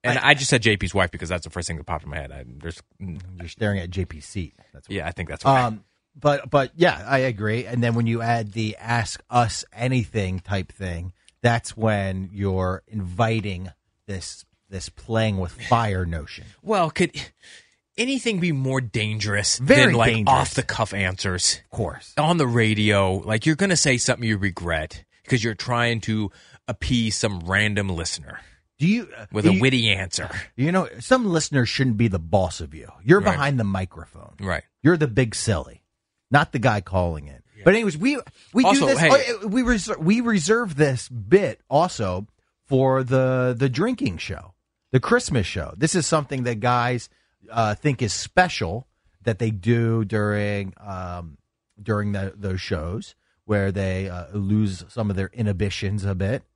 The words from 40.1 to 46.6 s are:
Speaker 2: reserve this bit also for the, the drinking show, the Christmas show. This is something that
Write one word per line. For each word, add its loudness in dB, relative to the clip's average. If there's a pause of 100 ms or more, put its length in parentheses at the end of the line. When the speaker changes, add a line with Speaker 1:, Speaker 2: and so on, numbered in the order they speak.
Speaker 2:
reserve 2
this 2
bit 2 (100)
also 0 (400)
for 2
the, 2
the 2
drinking -2
show, -10 (380)
the 4
Christmas 2
show. -6
This 0
is 0
something -2
that -2